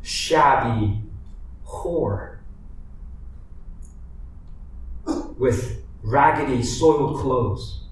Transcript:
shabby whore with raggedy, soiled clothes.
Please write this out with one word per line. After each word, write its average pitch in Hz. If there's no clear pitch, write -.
shabby 120
whore 120
with -
raggedy, 139
soiled 143
clothes. 123